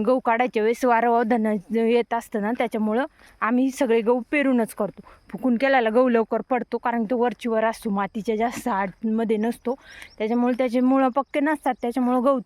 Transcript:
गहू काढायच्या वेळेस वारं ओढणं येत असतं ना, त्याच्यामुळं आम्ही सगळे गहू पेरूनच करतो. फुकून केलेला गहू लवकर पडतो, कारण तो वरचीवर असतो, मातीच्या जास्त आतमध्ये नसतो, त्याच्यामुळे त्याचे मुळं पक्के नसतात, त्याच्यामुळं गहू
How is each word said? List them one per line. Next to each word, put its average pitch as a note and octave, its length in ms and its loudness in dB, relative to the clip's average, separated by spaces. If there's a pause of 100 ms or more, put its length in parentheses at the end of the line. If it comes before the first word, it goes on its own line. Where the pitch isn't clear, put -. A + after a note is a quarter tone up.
गहू B3+ 120 2
काढायच्या A#3 440 0
वेळेस A#3 220 0
वारं A#3+ 240 4
ओढणं A3+ 480 2 (140)
येत A3+ 440 2
असतं A3 280 -6
ना, G#3+ 160 -2
त्याच्यामुळं A3 460 -2 (360)
आम्ही B3 300 0
सगळे A#3+ 300 0
गहू A#3+ 300 0
पेरूनच C4 440 0
करतो. - 260 -6 (300)
फुकून B3 260 -2
केलेला C4 340 2
गहू B3+ 180 4
लवकर A3+ 320 2 (100)
पडतो, A#3+ 280 -2
कारण A#3 260 -2
तो A#3+ 120 -2
वरचीवर A3+ 480 0
असतो, A3+ 260 -2
मातीच्या G3+ 460 -2
जास्त A#3 320 -4
आतमध्ये A3 680 -2
नसतो, A#3 380 -4 (440)
त्याच्यामुळे A#3+ 400 0
त्याचे B3+ 220 0
मुळं C4 280 2
पक्के C4+ 320 -2
नसतात, C#4+ 420 -2
त्याच्यामुळं B3 420 0
गहू C4+ 220 2